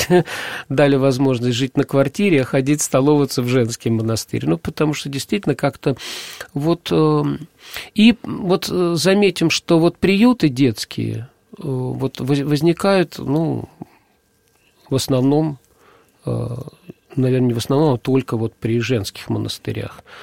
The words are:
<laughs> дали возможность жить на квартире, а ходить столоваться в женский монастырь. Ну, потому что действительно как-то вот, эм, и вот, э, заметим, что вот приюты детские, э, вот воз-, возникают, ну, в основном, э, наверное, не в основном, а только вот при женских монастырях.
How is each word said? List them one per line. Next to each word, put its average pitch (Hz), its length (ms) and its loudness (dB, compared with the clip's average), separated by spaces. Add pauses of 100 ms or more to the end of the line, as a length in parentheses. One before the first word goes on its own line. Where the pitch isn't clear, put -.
<laughs> - 600 0
дали 139 260 4
возможность 127 640 0
жить 131 200 -2
на 139 60 2
квартире, 139 580 2
а 123 40 0
ходить 143 360 0
столоваться 139 640 2
в 120 40 -2
женский 120 440 0
монастырь. 113 560 -4
Ну, 165 100 0
потому 156 360 -4
что - 160 -8
действительно 143 460 -4
как-то - 420 -2 (560)
вот, 165 380 -2
эм, 151 560 2 (480)
и 220 280 6
вот, - 480 -2
э, 175 240 0
заметим, 180 540 2
что - 300 2
вот 165 180 2
приюты 196 500 4
детские, 117 800 -2 (300)
э, - 60 -18
вот 127 580 -6
воз-, 139 220 0
возникают, 165 760 2
ну, 135 500 -2 (1200)
в 135 60 -2
основном, 139 600 2 (680)
э, 117 220 -4 (680)
наверное, 127 300 2
не 120 60 0
в 117 40 -2
основном, 139 380 2
а - 20 -4
только 131 400 -2
вот 113 160 -4
при 117 260 -2
женских 113 500 -4
монастырях. - 720 -6 (220)